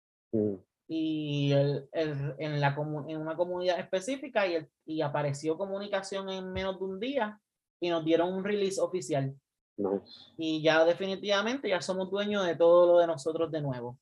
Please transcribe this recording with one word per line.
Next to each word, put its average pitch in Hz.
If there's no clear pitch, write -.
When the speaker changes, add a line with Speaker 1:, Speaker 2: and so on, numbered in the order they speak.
Speaker 1:
Mm. 107
Speaker 2:
Y 151
el, 139
el, 147
en, 151
la 139
comu-, 151
en 156
una 156
comunidad 180
específica 220
y, 175
el, 156
y 156
apareció 147
comunicación 196
en 185
menos 185
de 190
un 190
día 233
y 175
nos 165
dieron 165
un 190
release 202
oficial. 147
Speaker 1:
Nice. -
Speaker 2:
Y 160
ya 156
definitivamente 196
ya 180
somos 185
dueños 202
de 165
todo 175
lo 175
de 170
nosotros 160
de 156
nuevo. 123